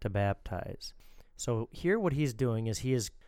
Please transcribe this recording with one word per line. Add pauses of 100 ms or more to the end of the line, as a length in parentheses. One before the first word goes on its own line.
to
baptize. (440)
So
here
what
he's
doing
is
he
is (160)